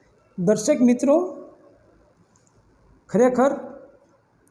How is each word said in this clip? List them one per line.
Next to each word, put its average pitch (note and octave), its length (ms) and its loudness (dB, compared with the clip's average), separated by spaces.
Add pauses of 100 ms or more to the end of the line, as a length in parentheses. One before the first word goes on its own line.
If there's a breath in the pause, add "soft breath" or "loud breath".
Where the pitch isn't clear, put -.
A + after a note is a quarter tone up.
(380 soft breath)
દર્શક A3 440 0
મિત્રો, C#4 560 0 (1700)
ખરેખર B3 440 2 (1000)